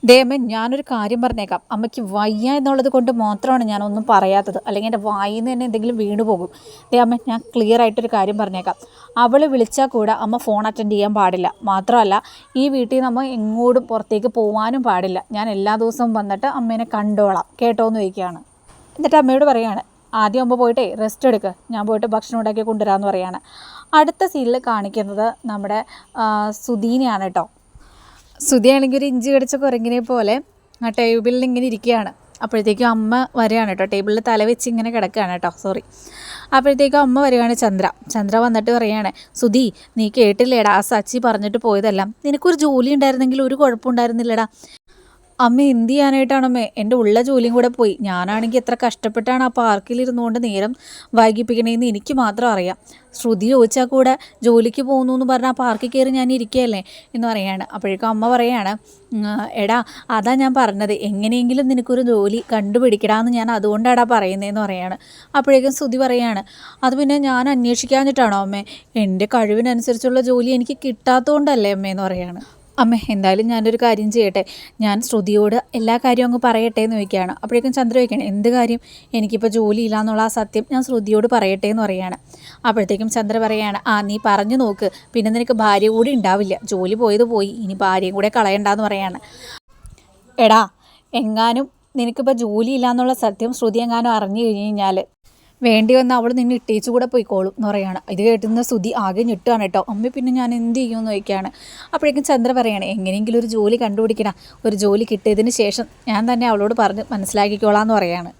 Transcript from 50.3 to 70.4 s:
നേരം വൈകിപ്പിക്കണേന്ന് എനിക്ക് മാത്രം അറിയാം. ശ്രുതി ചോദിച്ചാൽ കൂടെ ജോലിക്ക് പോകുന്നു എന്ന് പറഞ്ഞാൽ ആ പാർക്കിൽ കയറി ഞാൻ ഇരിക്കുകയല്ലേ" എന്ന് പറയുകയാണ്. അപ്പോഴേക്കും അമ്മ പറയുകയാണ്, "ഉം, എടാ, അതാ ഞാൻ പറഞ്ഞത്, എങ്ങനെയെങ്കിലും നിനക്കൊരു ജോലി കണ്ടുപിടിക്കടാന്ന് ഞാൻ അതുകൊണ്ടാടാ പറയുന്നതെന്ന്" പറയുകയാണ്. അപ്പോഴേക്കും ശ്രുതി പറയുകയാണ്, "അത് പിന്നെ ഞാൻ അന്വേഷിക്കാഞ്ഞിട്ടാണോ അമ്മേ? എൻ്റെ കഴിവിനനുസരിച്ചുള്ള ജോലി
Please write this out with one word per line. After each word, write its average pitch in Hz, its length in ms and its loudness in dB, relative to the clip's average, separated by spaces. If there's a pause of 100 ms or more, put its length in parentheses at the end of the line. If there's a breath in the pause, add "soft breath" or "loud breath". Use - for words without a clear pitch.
നേരം 208 300 -2 (420 loud breath)
വൈകിപ്പിക്കണേന്ന് 233 720 2
എനിക്ക് 226 280 -4
മാത്രം 233 340 0
അറിയാം. 185 280 -2 (380 loud breath)
ശ്രുതി 220 360 -2
ചോദിച്ചാൽ 254 360 4
കൂടെ 262 260 4 (300 loud breath)
ജോലിക്ക് 233 400 2
പോകുന്നു 262 320 0
എന്ന് 254 120 0
പറഞ്ഞാൽ 254 280 0
ആ - 40 -14
പാർക്കിൽ 247 320 -2
കയറി 262 200 2
ഞാൻ 262 220 0
ഇരിക്കുകയല്ലേ" 233 500 -2 (300 loud breath)
എന്ന് 233 160 -4
പറയുകയാണ്. 190 440 -4
അപ്പോഴേക്കും 196 360 -4
അമ്മ 220 200 0
പറയുകയാണ്, 240 440 0 (400 soft breath)
"ഉം, 214 120 -4 (300)
എടാ, 220 240 0 (320 loud breath)
അതാ 226 240 0
ഞാൻ 269 200 2
പറഞ്ഞത്, 208 460 0
എങ്ങനെയെങ്കിലും 240 680 0
നിനക്കൊരു 254 340 0
ജോലി 220 440 2
കണ്ടുപിടിക്കടാന്ന് 220 840 0
ഞാൻ 226 180 0
അതുകൊണ്ടാടാ 226 600 2
പറയുന്നതെന്ന്" 202 500 0
പറയുകയാണ്. 185 380 -6 (360 loud breath)
അപ്പോഴേക്കും 269 380 4
ശ്രുതി 254 240 -4
പറയുകയാണ്, 240 480 0 (380 loud breath)
"അത് 262 140 2
പിന്നെ 285 220 2
ഞാൻ 262 300 0
അന്വേഷിക്കാഞ്ഞിട്ടാണോ 247 920 2
അമ്മേ? 202 240 -6 (320 loud breath)
എൻ്റെ 196 300 0
കഴിവിനനുസരിച്ചുള്ള 233 920 0
ജോലി 247 300 0